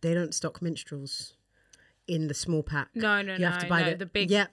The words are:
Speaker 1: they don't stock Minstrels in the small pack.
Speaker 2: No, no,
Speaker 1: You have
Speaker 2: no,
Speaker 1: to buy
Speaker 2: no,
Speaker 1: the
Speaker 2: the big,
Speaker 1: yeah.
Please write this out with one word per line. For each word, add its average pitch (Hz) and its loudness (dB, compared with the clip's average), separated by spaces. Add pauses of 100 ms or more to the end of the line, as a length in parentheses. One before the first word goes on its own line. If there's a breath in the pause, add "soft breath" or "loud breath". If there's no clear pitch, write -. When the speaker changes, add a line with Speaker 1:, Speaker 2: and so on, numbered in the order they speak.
Speaker 1:
they 165 2
don't 170 0
stock - -6
Minstrels 147 -8 (720 soft breath)
in 160 0
the 147 -2
small 156 0
pack. 143 -2
Speaker 2:
No, 214 2
no, 196 -4
Speaker 1:
You 180 2
have 175 2
Speaker 2:
no, 180 -2
Speaker 1:
to 175 -2
buy 175 4
Speaker 2:
no, 175 2
Speaker 1:
the 165 -2
Speaker 2:
the 185 -6
big, 190 0
Speaker 1:
yeah. 202 4